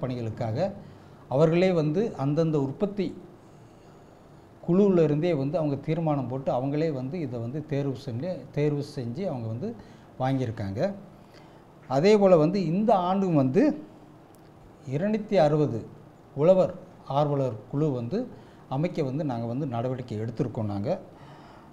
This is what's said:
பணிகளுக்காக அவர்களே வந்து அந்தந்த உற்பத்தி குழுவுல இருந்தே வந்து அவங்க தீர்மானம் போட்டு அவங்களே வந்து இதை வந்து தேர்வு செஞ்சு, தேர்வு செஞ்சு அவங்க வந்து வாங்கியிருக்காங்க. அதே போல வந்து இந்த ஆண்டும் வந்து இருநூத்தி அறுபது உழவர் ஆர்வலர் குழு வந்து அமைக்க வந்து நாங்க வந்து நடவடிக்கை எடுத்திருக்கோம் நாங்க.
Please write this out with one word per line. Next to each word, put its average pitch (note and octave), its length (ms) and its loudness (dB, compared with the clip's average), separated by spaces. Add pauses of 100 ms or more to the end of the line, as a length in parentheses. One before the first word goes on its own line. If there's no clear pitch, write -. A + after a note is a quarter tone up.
பணிகளுக்காக B2 680 -4 (580)
அவர்களே E3 420 4
வந்து E3 440 0
அந்தந்த D3+ 460 0
உற்பத்தி F3+ 560 -4 (1500)
குழுவுல F3+ 360 6
இருந்தே D3+ 300 2
வந்து C#3+ 240 -2
அவங்க D3 180 0
தீர்மானம் D3+ 520 -2
போட்டு C3+ 240 -4
அவங்களே C#3+ 420 0
வந்து C3+ 260 -6
இதை B2 200 -6
வந்து C3+ 260 -6
தேர்வு C#3 300 -2 (100)
செஞ்சு, C#3 340 -6 (120)
தேர்வு D3 320 0 (120)
செஞ்சு C3 320 -6
அவங்க A#2+ 200 -6
வந்து D3+ 280 -6 (440)
வாங்கியிருக்காங்க. B2 760 -2 (920)
அதே F3+ 300 6
போல F#3+ 180 8
வந்து F3 300 4
இந்த G#3 300 2
ஆண்டும் F#3 400 2
வந்து D3 420 4 (1120)
இருநூத்தி G#3 440 -2
அறுபது D3 500 4 (500)
உழவர் E3+ 400 4 (320)
ஆர்வலர் C#3 640 0
குழு C#3+ 200 0
வந்து B2+ 360 -4 (420)
அமைக்க D#3 340 -2
வந்து C3 200 -4
நாங்க A#2 220 -4
வந்து B2+ 200 -4
நடவடிக்கை A#2+ 540 -6
எடுத்திருக்கோம் A2+ 540 -4
நாங்க. A2 260 -4 (720)